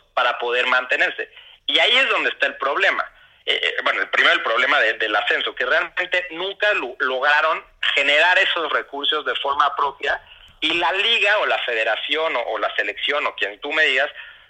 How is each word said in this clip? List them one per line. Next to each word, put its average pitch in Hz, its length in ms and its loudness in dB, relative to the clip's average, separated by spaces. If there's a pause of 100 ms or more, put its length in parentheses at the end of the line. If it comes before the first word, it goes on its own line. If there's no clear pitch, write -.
(120)
para 123 260 0
poder 123 280 0
mantenerse. 127 640 0 (360)
Y 151 120 2
ahí 208 180 4
es 269 140 4
donde 151 180 0
está 139 180 0
el 135 120 -6
problema. 156 520 0 (360)
Eh, - 160 0
eh, - 200 0
bueno, - 200 0
el - 80 -4
primero, 156 240 4
el - 80 0
problema 127 380 2
de, 110 140 2
del 107 220 -2
ascenso, 113 380 0
que 123 100 -4
realmente 175 680 -2
nunca 196 420 -2
lo, 151 240 -6
lograron 147 680 0 (300)
generar 147 440 4
esos 170 320 -2
recursos 143 540 -4
de 123 120 -2
forma 143 380 0
propia, 147 460 -2 (400)
y 160 140 0
la 175 180 0
liga 208 460 2
o 156 80 0
la 113 140 2
federación 127 760 -2
o, 120 40 0
o 110 180 -4
la 104 180 -2
selección 120 500 -2
o 104 100 -4
quien 101 240 -4
tú 147 120 -8
me 156 120 2
digas, 135 260 2 (400)